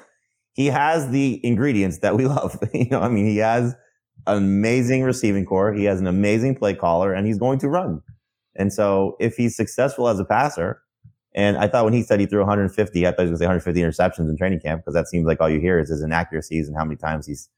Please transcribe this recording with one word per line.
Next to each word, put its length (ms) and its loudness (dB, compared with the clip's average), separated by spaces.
he 140 0
has 420 0
the 360 0
ingredients 540 0
that 180 2
we 80 2
<laughs> 20 0
love. 320 -4
You 160 0
know, 120 0
I 80 2
mean, 160 2
he 120 2
has 360 2
an 100 2
amazing 680 2
receiving 420 0
core. 280 0
He 120 0
has 140 2
an 80 -2
amazing 480 2
play 200 0
caller, 380 0
and 120 -2
he's 140 -2
going 200 0
to 100 -2
run. 320 -2
And 140 0
so 460 0
if 160 0
he's 200 0
successful 520 -2
as 120 2
a 60 -4
passer, 560 -2
and 220 2
I 100 2
thought 180 2
when 80 2
he 80 2
said 180 2
he 60 2
threw 160 2
a 40 2
hundred 280 2
fifty, 340 0
I 40 4
thought 140 0
he 60 0
was 20 -2
gonna 40 -2
say 80 0
a 40 2
hundred 140 0
fifty 180 0
interceptions 500 0
in 40 -2
training 260 -2
camp, 220 -4
'cause 120 -8
that 120 0
seems 200 -2
like 120 0
all 100 2
you 100 0
hear 200 2
is 100 -2
his 120 -4
inaccuracies 680 -4
and 80 -10
how 80 -4
many 140 -6
times 300 -6
he's 300 -14